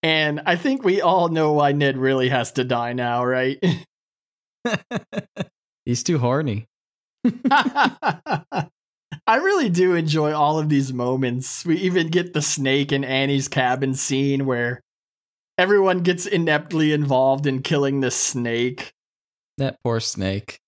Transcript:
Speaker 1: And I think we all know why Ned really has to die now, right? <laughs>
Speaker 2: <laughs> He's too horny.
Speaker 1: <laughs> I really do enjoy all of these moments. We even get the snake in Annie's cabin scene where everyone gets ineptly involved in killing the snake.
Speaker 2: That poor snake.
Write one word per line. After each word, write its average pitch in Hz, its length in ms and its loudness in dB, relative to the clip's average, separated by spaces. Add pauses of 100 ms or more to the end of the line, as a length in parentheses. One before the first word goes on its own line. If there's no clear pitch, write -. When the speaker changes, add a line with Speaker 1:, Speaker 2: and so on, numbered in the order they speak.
Speaker 1:
And 156 400 0
I 170 100 2
think 262 300 -2
we 190 160 4
all 175 260 4
know 160 260 2
why 147 200 4
Ned 139 240 2
really 131 320 2
has 123 240 0
to 131 100 0
die 120 300 -2
now, 123 320 -2
right? 127 360 0 (1000)
<laughs> - 0 -
Speaker 2:
<laughs> - 1200 -8
He's 120 180 -2
too 165 160 0
horny. 123 480 -2 (560)
Speaker 1:
<laughs> - 280 0
I - 1900 -2
really 339 320 2
do 180 260 2
enjoy 156 380 0
all 151 260 2
of 151 100 -2
these 139 240 0
moments. 127 720 -4
We 170 120 2
even 180 320 0
get 175 240 -2
the 151 80 0
snake 139 500 0
in 139 120 0
Annie's 135 440 0
cabin 131 480 0
scene 139 500 -2
where 123 360 -2 (760)
everyone 190 440 4
gets 175 260 0
ineptly 156 680 0
involved 139 540 2
in 131 160 -2
killing 139 380 0
the 123 100 0
snake. 120 800 -4 (680)
Speaker 2:
That 135 260 -4
poor 117 160 0
snake. 98 680 -6